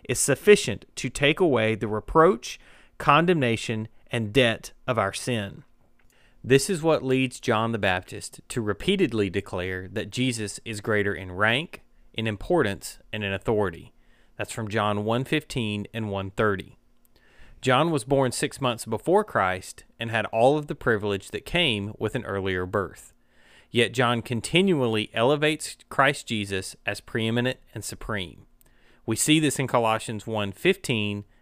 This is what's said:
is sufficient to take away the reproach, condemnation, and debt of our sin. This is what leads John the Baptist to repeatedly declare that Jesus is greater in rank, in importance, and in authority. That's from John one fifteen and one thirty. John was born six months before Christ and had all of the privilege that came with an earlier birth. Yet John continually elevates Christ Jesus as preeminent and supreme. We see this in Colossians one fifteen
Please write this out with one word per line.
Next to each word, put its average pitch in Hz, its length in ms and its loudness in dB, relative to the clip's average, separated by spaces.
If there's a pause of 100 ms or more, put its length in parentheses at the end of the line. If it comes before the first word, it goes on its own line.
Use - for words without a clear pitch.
is 127 100 0
sufficient 143 680 4 (100)
to 131 140 -6
take 147 300 2
away 113 340 4
the 110 140 -4
reproach, 160 680 2 (380)
condemnation, 139 920 2 (220)
and 110 220 -2
debt 117 400 2 (140)
of 120 120 0
our 98 140 0
sin. 104 520 -6 (760)
This 135 280 4
is 160 120 -2
what 156 220 2
leads 131 340 0
John 113 340 0
the 113 60 -4
Baptist 98 680 -4
to 120 140 -4
repeatedly 113 640 0
declare 92 600 -6
that 101 220 -8
Jesus 117 540 -4
is 107 160 -10
greater 101 340 0
in 92 180 -10
rank, 113 500 0 (320)
in 113 120 -4
importance, 107 720 -2 (140)
and 107 100 -6
in 98 120 -4
authority. 101 580 -2 (460)
That's - 140 -8
from 110 160 -8
John 104 360 0
one 120 200 0
fifteen 110 680 -4
and 110 180 -6
one 98 200 -6
thirty. 101 480 -2 (800)
John 135 300 4
was 135 140 -2
born 135 280 2
six - 260 -4
months 123 280 -2
before 156 360 2
Christ 92 640 -2 (160)
and 113 100 -4
had 110 160 0
all 127 300 4
of 147 100 -4
the 160 80 -8
privilege 101 560 -2
that - 140 -8
came 110 540 0
with 110 160 -2
an 120 100 -4
earlier 95 400 -2
birth. 95 480 -4 (580)
Yet 113 240 2
John 120 260 2
continually 127 920 0
elevates 147 640 0 (100)
Christ 139 380 0
Jesus 98 580 -4
as 104 160 -6
preeminent 117 580 -2 (160)
and 107 80 -10
supreme. 98 640 -8 (600)
We 113 100 0
see 156 240 6
this 147 180 0
in 131 80 0
Colossians 110 600 0
one 104 260 -2
fifteen 104 720 -2 (180)